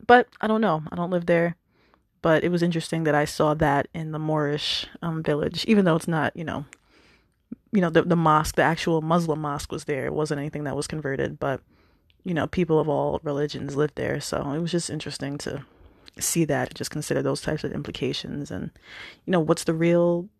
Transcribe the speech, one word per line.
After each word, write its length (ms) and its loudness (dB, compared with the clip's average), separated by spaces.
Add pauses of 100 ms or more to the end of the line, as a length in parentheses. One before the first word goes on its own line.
but 220 8 (120)
I 60 -2
don't 140 2
know. 220 2 (100)
I 40 -8
don't 140 -2
live 160 0
there. 300 2 (640)
But 220 4
it 60 2
was 120 2
interesting 420 0
that 100 2
I 100 4
saw 300 2
that 400 2
in 180 -8
the 60 -4
Moorish, 680 -2 (160)
um, 200 -4
village, 440 0
even 180 6
though 120 6
it's 120 -4
not, 280 0
you 80 -8
know, 200 -6 (1080)
you 80 4
know, 100 2
the, 120 6
the 140 2
mosque, 400 4
the 60 4
actual 380 2
Muslim 400 0
mosque 320 -8
was 120 -8
there. 220 -4
It 80 -4
wasn't 260 -2
anything 240 -6
that 120 -4
was 100 -4
converted, 520 -4
but, 220 -4 (640)
you 100 -4
know, 120 0
people 340 2
of 80 0
all 340 0
religions 540 -4
lived 200 0
there. 240 -4
So 320 -4
it 60 -4
was 140 -4
just 180 -2
interesting 480 -8
to 260 -8 (540)
see 280 0
that, 280 -2
just 160 -8
consider 320 -2
those 180 -2
types 240 -4
of 80 -6
implications 800 -6
and, 200 -8 (540)
you 60 -6
know, 100 2
what's 240 0
the 100 0
real 540 2 (120)